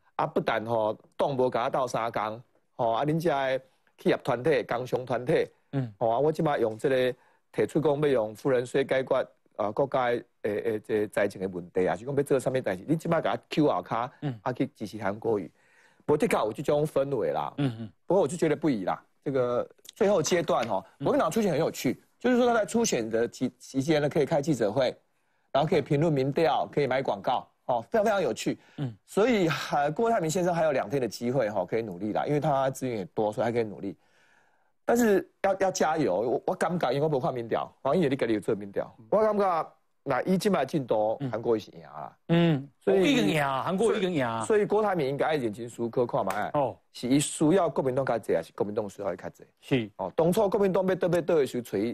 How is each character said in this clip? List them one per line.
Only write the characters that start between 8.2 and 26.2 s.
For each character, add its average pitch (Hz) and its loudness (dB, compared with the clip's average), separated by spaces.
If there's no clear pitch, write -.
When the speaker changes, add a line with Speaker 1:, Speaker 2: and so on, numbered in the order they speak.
Speaker 1:
富 - -2
人 127 2
税 135 0
解 131 0
决， 127 0
啊， 104 -2
国 143 0
家 127 0
的， 120 -2
诶， 107 -2
诶， 110 -2
这 107 -2
财 104 0
政 101 -10
的 95 -2
问 90 -10
题 92 2
啊， 82 0
是 98 -8
讲 135 -6
要 143 2
做 139 2
啥 123 -2
物 131 0
代 104 -2
志， 92 -10
你 147 2
即 160 -4
摆 165 2
甲 98 0
我 120 -4
Q 147 2
R 95 0
卡， 120 -4
Speaker 2:
嗯。 127 -6
Speaker 1:
啊， 127 -2
去 131 -2
支 107 -10
持 107 -12
韩 104 -4
国 113 0
瑜， 82 -8
无 147 4
的 147 2
确 214 0
有 113 0
这 143 -8
种 147 2
氛 139 -2
围 87 0
啦。 76 -4
Speaker 2:
嗯， 127 -2
嗯。 110 -12
Speaker 1:
不 170 2
过 196 4
我 147 2
就 147 -8
觉 160 0
得 147 2
不 147 0
宜 101 -2
啦， 85 -2
这 147 -4
个 123 0
最 202 2
后 202 4
阶 165 0
段 151 -2
哈， 98 -2
Speaker 2:
嗯。 143 -6
Speaker 1:
国 196 2
民 285 2
党 175 0
初 220 0
选 196 2
很 139 0
有 151 0
趣， - -4
就 247 0
是 247 4
说 240 4
他 233 4
在 208 2
初 233 0
选 123 0
的 113 0
期， - -4
期 - -4
间 151 2
呢， 143 0
可 156 0
以 139 4
开 156 0
记 147 0
者 110 2
会， 123 0
然 135 2
后 156 -2
可 175 2
以 143 4
评 143 0
论 165 2
民 139 0